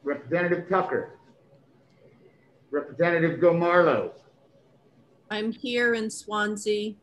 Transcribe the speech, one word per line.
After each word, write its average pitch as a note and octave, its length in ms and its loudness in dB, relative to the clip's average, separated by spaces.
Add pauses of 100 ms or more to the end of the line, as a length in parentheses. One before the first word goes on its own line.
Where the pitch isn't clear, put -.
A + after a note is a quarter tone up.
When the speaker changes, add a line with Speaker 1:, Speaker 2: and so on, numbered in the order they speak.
Speaker 1:
Representative E3+ 640 -2
Tucker. F3+ 500 -2 (1500)
Representative E3 680 0
Gomarlo. E3+ 720 4 (1160)
Speaker 2:
I'm G#3+ 220 -4
here A#3+ 440 0
in A3 140 -2
Swansea G#3 920 -4